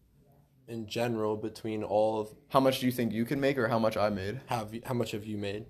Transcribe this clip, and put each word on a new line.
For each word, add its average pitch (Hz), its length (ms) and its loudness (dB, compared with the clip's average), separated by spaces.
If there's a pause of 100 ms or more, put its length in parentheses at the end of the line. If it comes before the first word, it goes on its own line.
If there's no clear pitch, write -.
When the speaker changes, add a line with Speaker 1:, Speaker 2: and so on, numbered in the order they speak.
(680)
Speaker 1:
in 113 180 -8
general 110 500 0
between 107 460 -4
all 107 380 2
of 107 140 -8 (160)
Speaker 2:
How 135 100 6
much 131 200 4
do 127 60 0
you 123 60 4
think 117 200 0
you 113 120 0
can 139 160 0
make 139 180 2
or 117 80 4
how 117 120 2
much 113 180 2
I 104 140 4
made? 104 360 -4
Speaker 1:
have 110 280 -4
you, 117 100 -10
how 127 100 -4
much 117 180 -2
have 107 120 -6
you 107 140 -6
made? 101 320 -6